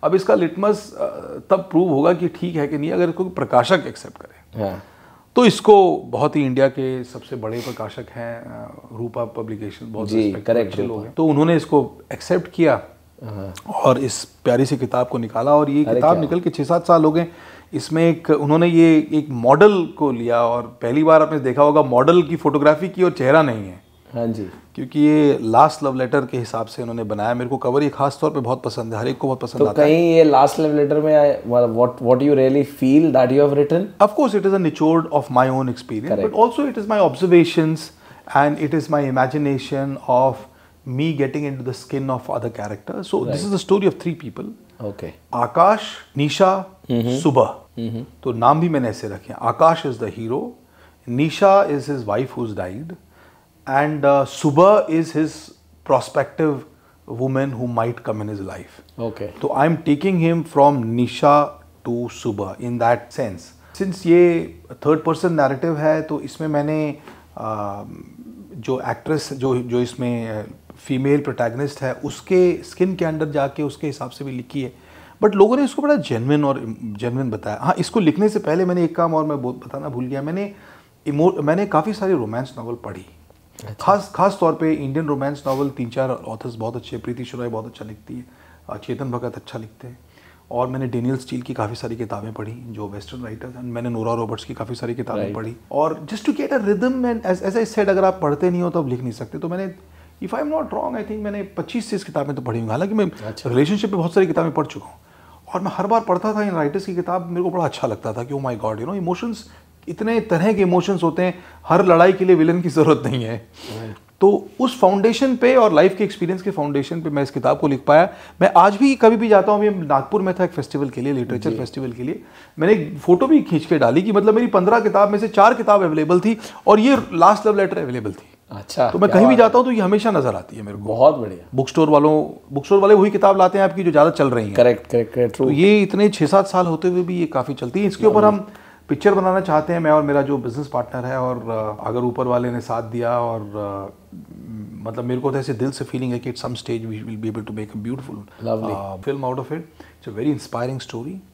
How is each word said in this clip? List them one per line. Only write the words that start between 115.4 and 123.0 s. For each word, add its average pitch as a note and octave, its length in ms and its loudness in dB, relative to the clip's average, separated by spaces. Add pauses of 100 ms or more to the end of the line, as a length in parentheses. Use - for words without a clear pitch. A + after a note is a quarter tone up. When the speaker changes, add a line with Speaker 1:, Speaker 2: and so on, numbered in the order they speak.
Speaker 1:
और G#3+ 160 6
लाइफ F#3 240 6
के G#3+ 80 0
एक्सपीरियंस F#3 380 -4
के G3 80 -4
फाउंडेशन D3 500 -4
पे D#3+ 100 -6
मैं D3 120 0
इस C3+ 80 -4
किताब C#3 280 0
को D#3 100 0
लिख C3+ 180 -2
पाया। D#3+ 220 6 (320)
मैं F3 160 4
आज G3 200 6
भी C4+ 180 4
कभी A#3 220 6
भी A3+ 120 -2
जाता G#3 240 6
हूँ, G#3 140 2
अभी G3+ 120 0
मैं E3 80 -6
नागपुर C#3+ 360 0
में F#3+ 120 0
था F#3 100 0
एक F3 60 -2
फेस्टिवल C#3+ 380 -4
के B2 120 -8
लिए, C3+ 120 -2
लिटरेचर A#2+ 380 -4
Speaker 2:
जी। - 80 -4
Speaker 1:
फेस्टिवल B2+ 340 -8
के B2 100 -12
लिए, C#3+ 200 -8 (360)
मैंने F3 160 4
एक D#3 240 -6
फोटो F3 280 4